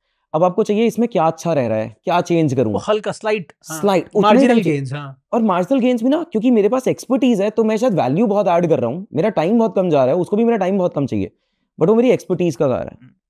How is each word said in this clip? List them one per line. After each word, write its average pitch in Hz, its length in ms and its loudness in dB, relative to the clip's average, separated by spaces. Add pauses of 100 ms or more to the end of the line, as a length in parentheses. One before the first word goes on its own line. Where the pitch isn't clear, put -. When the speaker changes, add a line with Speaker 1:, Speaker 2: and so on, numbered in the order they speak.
(340)
Speaker 1:
अब 165 100 2
आपको 180 180 0
चाहिए 214 240 0
इसमें 226 220 -2
क्या 170 160 0
अच्छा 165 280 -2
रह 131 140 0
रहा 107 120 -2
है, 113 260 -8
क्या 175 160 0
चेंज 165 340 0
करूँ? 117 180 0
Speaker 2:
वो 95 60 -2
हल्का 214 340 -4
स्लाइट, 214 400 -6 (120)
हाँ। - 160 -12
Speaker 1:
स्लाइट, 196 240 2 (100)
उतना 208 140 4
ही 220 60 6
Speaker 2:
मार्जिनल 247 280 4
Speaker 1:
चाहिए। 156 160 -2
Speaker 2:
गेन्स, 135 140 -8
हाँ। 143 300 -14 (100)
Speaker 1:
और 226 100 0
मार्जिनल 190 380 0
गेन्स 247 220 0
भी 254 60 0
ना, 311 140 0
क्योंकि 233 280 -2
मेरे 208 180 4
पास 196 200 -2
एक्सपर्टीज 233 520 0
है, 208 100 0
तो 226 140 -2
मैं 220 120 0
शायद 220 180 0
वैल्यू 151 320 0
बहुत 196 220 0
ऐड 170 200 2
कर 147 120 2
रहा 117 100 -2
हूँ, 180 240 -10
मेरा 170 140 0
टाइम 190 300 0
बहुत 226 160 0
कम 185 160 0
जा 139 140 4
रहा 131 100 2
है, 180 60 0
उसको 190 160 -2
भी 233 80 2
मेरा 233 120 2
टाइम 190 220 -2
बहुत 180 160 -2
कम 139 120 -2
चाहिए, 98 240 -4 (500)
but 160 80 2
वो 220 60 4
मेरी 240 160 4
एक्सपर्टीज 175 460 -2
का 147 120 0
जा 120 60 0
रहा 90 100 -6
है। - 180 -16
Speaker 2:
हम्म। 131 80 -20 (180)